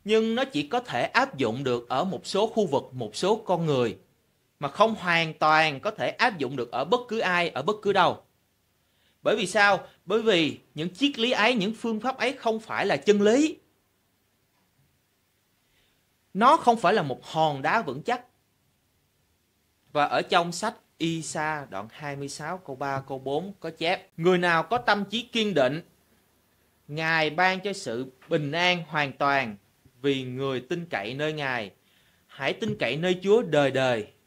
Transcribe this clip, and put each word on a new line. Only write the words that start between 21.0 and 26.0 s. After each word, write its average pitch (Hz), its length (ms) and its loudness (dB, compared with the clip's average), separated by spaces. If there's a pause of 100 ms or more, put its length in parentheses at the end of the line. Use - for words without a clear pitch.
đoạn 98 220 -10
hai 143 240 -10
mươi 139 120 -10
sáu 156 300 -10
câu 139 180 -14
ba 139 320 -4
câu 135 100 -8
bốn 143 420 -4
có 165 100 -8
chép: 165 460 -4
"Người 175 220 4
nào 170 240 2
có 233 160 -2
tâm 208 260 2
trí 220 180 -6
kiên 214 320 -2
định, 143 280 2 (1080)